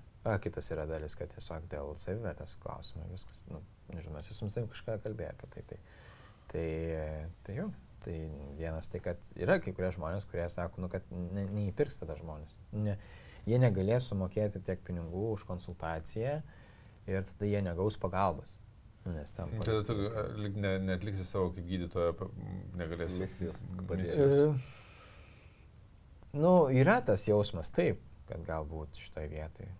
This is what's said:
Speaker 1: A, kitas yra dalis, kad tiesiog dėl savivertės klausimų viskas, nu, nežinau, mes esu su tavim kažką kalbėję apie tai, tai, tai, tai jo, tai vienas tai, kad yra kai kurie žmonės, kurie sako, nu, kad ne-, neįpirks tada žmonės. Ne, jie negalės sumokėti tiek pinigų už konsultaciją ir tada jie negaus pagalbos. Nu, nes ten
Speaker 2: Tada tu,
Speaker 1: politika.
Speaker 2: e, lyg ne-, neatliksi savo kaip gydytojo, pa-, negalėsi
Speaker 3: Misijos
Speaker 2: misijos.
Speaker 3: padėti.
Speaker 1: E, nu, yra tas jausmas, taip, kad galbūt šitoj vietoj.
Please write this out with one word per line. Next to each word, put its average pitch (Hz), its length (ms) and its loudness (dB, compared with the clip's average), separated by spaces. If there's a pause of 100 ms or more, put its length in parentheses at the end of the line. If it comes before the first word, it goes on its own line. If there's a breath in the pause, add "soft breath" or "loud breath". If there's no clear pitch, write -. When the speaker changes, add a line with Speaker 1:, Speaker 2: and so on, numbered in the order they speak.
(180)
Speaker 1:
A, 113 200 0
kitas - 320 -4
yra 78 160 -2
dalis, 78 300 -4
kad 87 160 -6
tiesiog 80 360 -8
dėl 73 280 -6
savivertės 90 640 -6
klausimų - 480 -8
viskas, - 380 -12
nu, - 160 -10 (240)
nežinau, 80 320 -8
mes 73 100 -10
esu - 200 -6
su 101 60 -6
tavim 117 140 -2
kažką - 320 -6
kalbėję 101 320 -4
apie - 160 -12
tai, - 160 -14
tai, - 140 -12 (640 loud breath)
tai, 82 220 -4 (760)
tai 98 120 -8
jo, 190 140 -4 (280)
tai - 180 -6 (400)
vienas 80 340 -4
tai, - 100 -4
kad 87 320 -4
yra 92 280 4
kai 95 120 -4
kurie 92 200 0
žmonės, 87 360 -4
kurie 87 200 -2
sako, 87 340 -4
nu, 90 80 -2
kad - 180 -6
ne-, 90 400 -4
neįpirks 104 540 -2
tada 80 140 -6
žmonės. 76 420 -10 (120)
Ne, 104 280 0 (460 loud breath)
jie 117 160 4
negalės 113 520 6
sumokėti 101 480 2
tiek 92 240 -2
pinigų 87 480 -2
už 104 160 -4
konsultaciją 90 920 -4 (640 loud breath)
ir 95 200 0
tada 104 240 -2
jie 101 160 2
negaus 92 340 2
pagalbos. 92 600 0 (400)
Nu, 87 180 -4
nes 76 160 -8
ten - 200 -6
Speaker 2:
Tada 110 300 2
tu, 110 140 0
Speaker 1:
politika. 107 240 -2
Speaker 2:
e, - 160 -2
lyg 104 240 -2
ne-, 95 200 2
neatliksi 95 460 0
savo 90 280 0
kaip 87 120 -6
gydytojo, 87 480 2
pa-, - 140 -4 (460)
negalėsi 85 500 -2
Speaker 3:
Misijos 87 400 -4
Speaker 2:
misijos. - 240 -6
Speaker 3:
padėti. 92 320 2
Speaker 1:
E, 143 300 10 (1800 loud breath)
nu, 160 220 8 (160)
yra 135 320 10
tas 98 240 6
jausmas, 101 460 4
taip, 156 300 4 (240)
kad 80 200 -6
galbūt 78 540 -4
šitoj 76 300 -8
vietoj. 78 400 -8 (100)